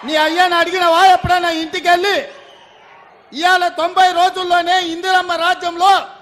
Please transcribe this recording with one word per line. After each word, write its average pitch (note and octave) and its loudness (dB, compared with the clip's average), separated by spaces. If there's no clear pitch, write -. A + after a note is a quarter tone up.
నీ C#4+ -6
అయ్యాని E4+ 0
అడిగినవా E4+ 2
ఎప్పుడైనా F4+ 2
ఇంటికి E4 -6
వెళ్ళి? F4 2
ఇవాళ F4+ 0
తొంభై F4+ 0
రోజుల్లోనే F4+ 0
ఇందిరమ్మ F4+ -2
రాజ్యంలో F4 0